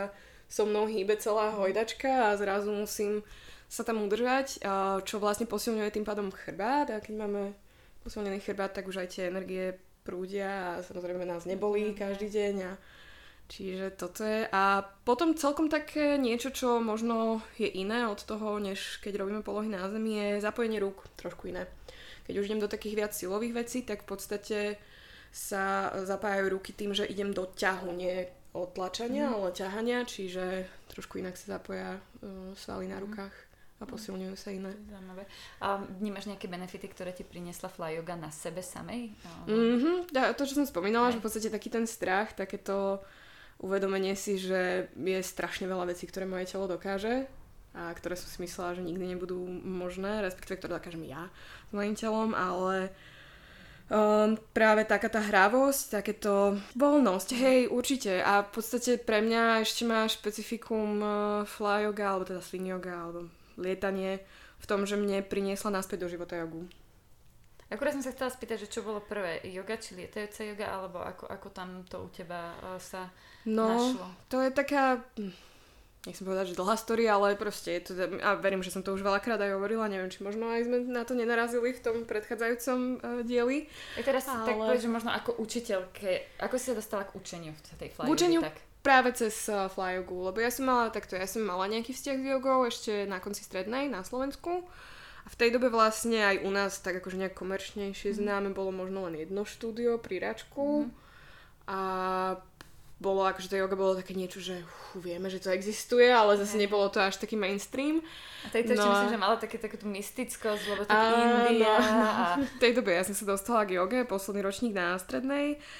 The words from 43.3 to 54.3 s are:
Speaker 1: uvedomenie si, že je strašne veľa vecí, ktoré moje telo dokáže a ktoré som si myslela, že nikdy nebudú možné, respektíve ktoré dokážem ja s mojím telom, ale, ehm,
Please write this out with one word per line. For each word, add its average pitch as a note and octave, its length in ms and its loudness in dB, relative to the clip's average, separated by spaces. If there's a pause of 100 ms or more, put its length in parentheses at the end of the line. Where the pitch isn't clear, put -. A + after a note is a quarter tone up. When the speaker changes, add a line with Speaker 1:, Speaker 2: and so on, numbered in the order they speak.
Speaker 1:
uvedomenie F#3+ 560 2
si, G3+ 200 -2
že F#3 580 0
je F#3+ 280 -2
strašne - 460 -6
veľa F#3 180 -2
vecí, F3+ 220 -6
ktoré F#3+ 160 -6
moje F#3 240 -4
telo G3 180 -4
dokáže G3 640 -2 (420)
a E3+ 240 -10
ktoré F3 220 -6
som - 100 -10
si - 160 -14
myslela, F3 320 -6
že F#3 80 -6
nikdy F3+ 320 -4
nebudú F3+ 220 -6 (260)
možné, F#3 600 -4
respektíve F#3 360 -6
ktoré E3+ 160 -6
dokážem E3 320 -10
ja D#3+ 220 -10 (340)
s - 100 -14
mojím G#3 220 -2
telom, A3 400 0
ale, F#3 540 0 (1000)
ehm, G#3+ 480 6 (160)